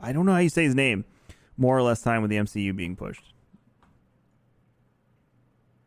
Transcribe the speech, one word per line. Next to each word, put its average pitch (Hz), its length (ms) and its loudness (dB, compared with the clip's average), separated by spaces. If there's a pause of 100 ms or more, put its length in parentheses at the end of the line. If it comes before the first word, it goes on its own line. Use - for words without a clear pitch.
I 123 100 -8
don't 165 140 2
know 196 60 4
how 175 60 4
you 175 100 4
say 165 160 0
his 135 100 2
name, 127 300 0 (520)
more 131 200 2
or 127 60 2
less 120 200 0
time 117 200 0
with 104 80 -2
the 107 80 -2
M 104 100 0
C 104 140 -6
U 98 120 -2
being 90 220 -8
pushed? - 360 -16 (2500)